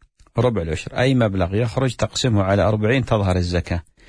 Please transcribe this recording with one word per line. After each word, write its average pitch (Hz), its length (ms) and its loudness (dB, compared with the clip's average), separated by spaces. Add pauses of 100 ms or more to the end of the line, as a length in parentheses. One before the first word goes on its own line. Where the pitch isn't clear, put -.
(380)
ربع 117 240 0
العشر، 80 360 -6
أي 131 180 2
مبلغ 98 400 0
يخرج 123 400 -2
تقسمه 104 480 0
على 98 180 2
أربعين 110 440 2
تظهر 98 300 0
الزكاة. 87 480 -2 (260)